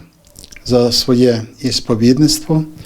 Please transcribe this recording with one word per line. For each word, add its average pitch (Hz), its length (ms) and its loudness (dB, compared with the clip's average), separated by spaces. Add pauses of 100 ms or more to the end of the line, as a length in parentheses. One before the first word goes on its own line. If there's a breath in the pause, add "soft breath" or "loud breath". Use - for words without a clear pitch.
(640)
за 120 280 2
своє 120 500 2 (180)
ісповідництво, 127 1040 0 (220 loud breath)